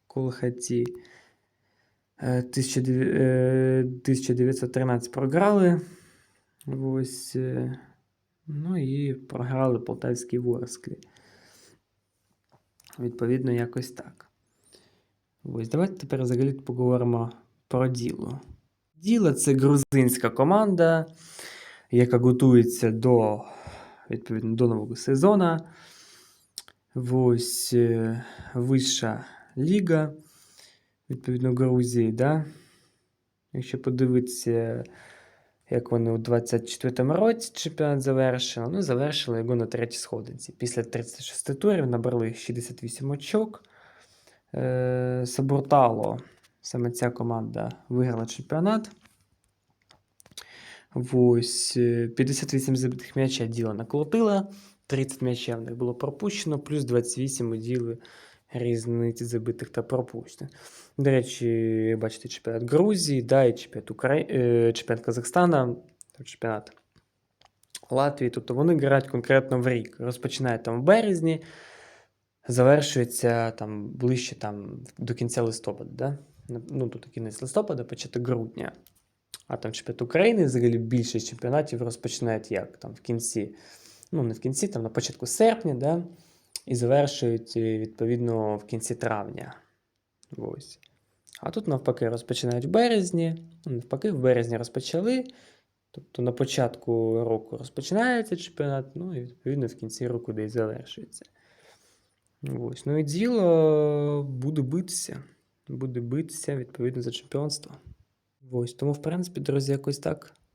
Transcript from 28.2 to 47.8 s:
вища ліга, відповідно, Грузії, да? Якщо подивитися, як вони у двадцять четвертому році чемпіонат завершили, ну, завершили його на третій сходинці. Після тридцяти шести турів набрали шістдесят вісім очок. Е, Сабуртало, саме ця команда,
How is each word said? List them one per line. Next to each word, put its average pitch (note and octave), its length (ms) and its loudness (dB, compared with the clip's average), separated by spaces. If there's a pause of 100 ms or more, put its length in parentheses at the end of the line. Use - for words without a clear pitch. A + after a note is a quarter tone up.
вища B2 720 0 (340)
ліга, D#3+ 540 2 (1000)
відповідно, B2+ 440 -2
Грузії, B2 580 4
да? C#3+ 320 2 (1080)
Якщо B2+ 260 -6
подивитися, B2 1040 0 (840)
як A#2+ 200 0
вони A#2 200 2
у A2+ 80 0
двадцять A#2 500 0
четвертому B2+ 460 0
році A3+ 400 2
чемпіонат D3 460 -2
завершили, B2+ 720 0
ну, F#3+ 100 0
завершили C3 560 -2
його A#2 160 0
на A#2 120 0
третій A#2 300 -4
сходинці. - 560 -10
Після A#2+ 300 -4
тридцяти - 400 -8
шести - 320 -8
турів E3+ 320 2
набрали A#2 480 0
шістдесят - 480 -8
вісім C3+ 280 -8
очок. G#3+ 540 -4 (880)
Е, B2+ 720 -2
Сабуртало, B2+ 920 2 (400)
саме A#2+ 300 -4
ця A#2+ 200 -2
команда, A2+ 600 -6 (180)